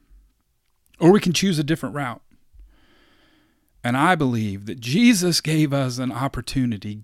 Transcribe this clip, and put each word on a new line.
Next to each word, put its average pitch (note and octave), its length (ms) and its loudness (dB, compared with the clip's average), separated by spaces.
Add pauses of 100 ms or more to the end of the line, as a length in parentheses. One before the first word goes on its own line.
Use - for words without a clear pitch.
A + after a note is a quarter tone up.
(1000)
Or E3 120 8
we G3+ 80 6
can F3+ 140 0
choose F#3 240 0
a D#3 60 0
different C3+ 320 -4
route. C3 260 -8 (1600)
And A#2+ 120 -2
I E3 200 4
believe A2 500 -2
that G#2+ 140 -12
Jesus F3+ 600 2
gave D#3 320 0
us C3 260 -2
an B2+ 140 -4
opportunity. A#2 920 -4